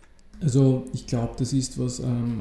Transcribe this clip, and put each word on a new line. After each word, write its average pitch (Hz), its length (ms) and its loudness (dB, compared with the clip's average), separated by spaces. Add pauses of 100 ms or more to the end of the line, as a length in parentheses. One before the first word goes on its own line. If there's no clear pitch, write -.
(400)
Also 131 520 4
ich - 140 -6
glaub, 117 300 -2
das 131 160 -2
ist, 131 260 -2
was, 127 220 -2
ähm, 120 400 -2